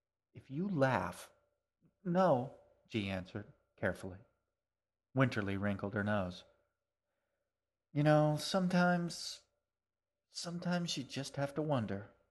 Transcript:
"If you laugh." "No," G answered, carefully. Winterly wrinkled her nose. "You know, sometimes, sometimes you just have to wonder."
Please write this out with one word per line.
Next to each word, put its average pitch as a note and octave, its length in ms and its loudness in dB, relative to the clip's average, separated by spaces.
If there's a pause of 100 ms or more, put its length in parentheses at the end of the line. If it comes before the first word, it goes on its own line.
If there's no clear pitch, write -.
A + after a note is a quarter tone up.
(340)
"If - 180 -18
you E3 160 -4
laugh." B2+ 640 0 (720)
"No," E3+ 560 2 (300)
G G2+ 200 -2
answered, F#2+ 420 -8 (260)
carefully. F#2+ 420 -4 (960)
Winterly A2+ 400 2
wrinkled G2+ 380 -2
her G#2 100 -2
nose. G2 400 -2 (1500)
"You D3 100 2
know, D3+ 340 6
sometimes, F3+ 1040 0 (920)
sometimes F3 680 -2
you C3+ 60 -4
just - 340 -8
have C#3 160 -2
to D#3 80 -2
wonder." G#2+ 500 -2 (200)